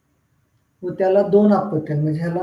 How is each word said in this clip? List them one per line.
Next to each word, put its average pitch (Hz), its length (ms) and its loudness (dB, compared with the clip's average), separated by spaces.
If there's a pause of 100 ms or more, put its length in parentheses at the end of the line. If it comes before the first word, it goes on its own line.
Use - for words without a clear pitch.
(840)
व 180 140 -8
त्याला 190 300 2
दोन 208 260 4
अपत्य 156 400 -2
आहेत, 147 100 -2
म्हणजे 156 180 -2
ह्याला, 170 220 -4